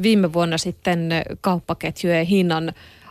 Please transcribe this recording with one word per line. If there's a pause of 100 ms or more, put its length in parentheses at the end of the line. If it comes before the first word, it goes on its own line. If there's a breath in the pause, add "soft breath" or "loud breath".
viime
vuonna
sitten (300)
kauppaketjujen
hinnan (380 loud breath)